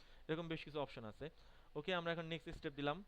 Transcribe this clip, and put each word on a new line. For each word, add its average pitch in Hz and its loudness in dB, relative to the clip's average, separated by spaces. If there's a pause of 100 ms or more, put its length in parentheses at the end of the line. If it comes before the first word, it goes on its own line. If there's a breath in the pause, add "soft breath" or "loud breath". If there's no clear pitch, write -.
(280 loud breath)
এরকম 160 2
বেশ 160 0
কিছু 151 0
অপশন 131 0
আছে। 135 -4 (460 loud breath)
ওকে, 151 2
আমরা 170 4
এখন 165 2
নেক্সট 165 -2
স্টেপ 160 -2
দিলাম 143 4